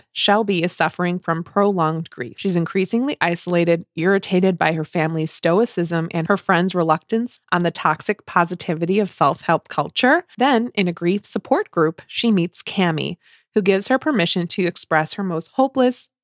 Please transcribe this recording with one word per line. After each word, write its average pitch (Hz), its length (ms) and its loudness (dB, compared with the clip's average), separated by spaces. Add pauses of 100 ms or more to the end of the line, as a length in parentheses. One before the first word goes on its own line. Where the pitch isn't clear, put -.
(120)
Shelby 202 500 0
is 180 80 0
suffering 175 480 0
from 165 240 -2
prolonged 165 680 0
grief. - 280 -12
She's 190 160 -2
increasingly 196 680 0
isolated, 170 640 0 (120)
irritated 190 640 2
by 160 160 2
her 160 100 -2
family's 160 480 -2
stoicism 170 800 0
and 165 160 -4
her 202 80 4
friends' 180 380 2
reluctance 175 680 0 (100)
on 175 120 2
the 170 80 2
toxic - 560 -2
positivity 175 760 0
of 196 100 -2
self-help 160 580 0
culture. 254 560 0 (140)
Then, 240 360 2
in 196 120 0
a 175 60 -2
grief 180 320 -2
support - 480 -2
group, 160 340 0
she - 240 -2
meets 180 320 0
Cami, 160 540 -2 (380)
who 214 80 2
gives 196 260 2
her 262 100 2
permission 185 500 0
to 185 180 -2
express 160 480 -2
her 202 100 -6
most 165 300 -6
hopeless, 262 560 0 (140)